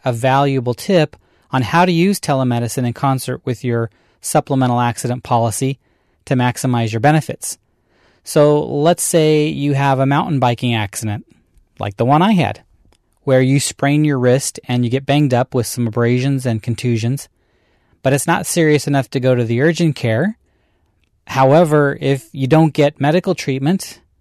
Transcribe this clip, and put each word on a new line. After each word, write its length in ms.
a 80
valuable 640
tip 400
on 100
how 220
to 80
use 260
telemedicine 680
in 80
concert 520
with 180
your 260
supplemental 600
accident 420
policy 560
to 100
maximize 580
your 60
benefits. 580
So 400
let's 400
say 420
you 280
have 260
a 60
mountain 340
biking 340
accident, 500
like 200
the 80
one 160
I 100
had, 320
where 200
you 180
sprain 440
your 140
wrist 460
and 200
you 60
get 160
banged 280
up 200
with 140
some 180
abrasions 600
and 140
contusions, 680
but 100
it's 140
not 180
serious 440
enough 220
to 100
go 160
to 80
the 160
urgent 340
care. 420
However, 720
if 320
you 160
don't 260
get 260
medical 360
treatment, 640